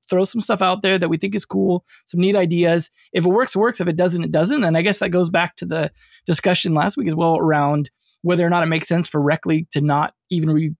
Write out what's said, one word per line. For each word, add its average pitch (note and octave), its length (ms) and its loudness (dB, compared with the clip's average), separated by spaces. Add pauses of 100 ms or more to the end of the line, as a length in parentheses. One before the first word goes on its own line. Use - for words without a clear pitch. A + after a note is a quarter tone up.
throw F#3 180 0
some G#3+ 180 -4
stuff - 180 -2
out F#3 220 0
there F#3+ 160 2
that E3+ 100 0
we E3 80 0
think G3 180 -4
is G3+ 120 -4
cool, F#3+ 400 0 (180)
some F3 160 -4
neat G3 160 2
ideas. E3+ 540 2 (240)
If E3+ 100 2
it F3+ 60 4
works, A#3 240 0
it F#3+ 40 0
works. A3+ 220 0
If F3 80 -2
it D#3+ 80 -2
doesn't, F3 280 0
it D#3 60 -6
doesn't." F#3+ 340 0
And E3 120 2
I E3 60 2
guess G3+ 160 0
that F#3 100 -2
goes F3 220 0
back F3 260 -2
to - 80 -10
the D#3+ 260 -4 (360)
discussion E3+ 480 0
last E3 240 0
week G#3+ 100 -2
as D#3+ 60 -2
well E3 240 0
around D3 520 0 (320)
whether F3 220 0
or E3+ 60 0
not F3 140 2
it - 20 0
makes D#3+ 220 -2
sense E3+ 200 0
for D3+ 140 -2
Rec D3 240 0
League D#3+ 240 -2
to D3 100 -2
not D3 320 0 (160)
even D#3+ 220 0
re-, D#3 300 0